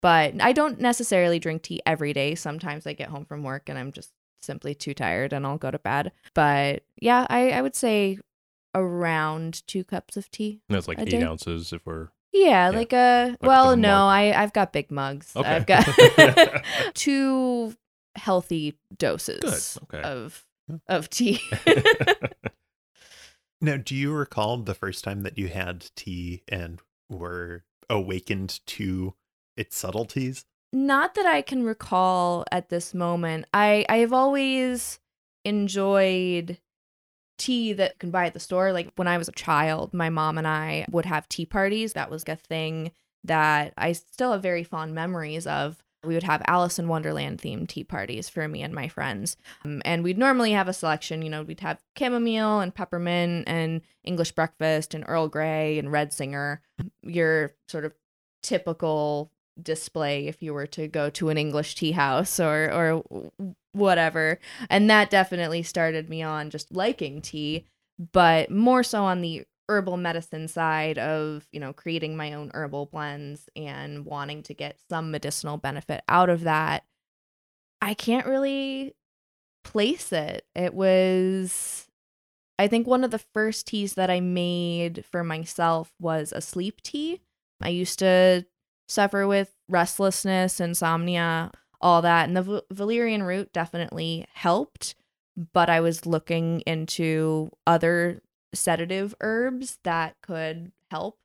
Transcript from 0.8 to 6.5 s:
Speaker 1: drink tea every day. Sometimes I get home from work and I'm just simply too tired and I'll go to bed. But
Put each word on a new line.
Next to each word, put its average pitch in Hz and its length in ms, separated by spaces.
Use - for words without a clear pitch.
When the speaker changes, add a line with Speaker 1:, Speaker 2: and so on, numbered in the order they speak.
Speaker 1:
drink 160 240
tea - 220
every 151 280
day. 147 220
Sometimes 156 520
I 151 60
get 143 160
home 151 160
from 147 180
work 135 240
and 143 100
I'm 135 140
just - 220
simply 139 320
too 143 200
tired 113 400
and 139 120
I'll 139 120
go 135 120
to 131 80
bed. 143 360
But 143 500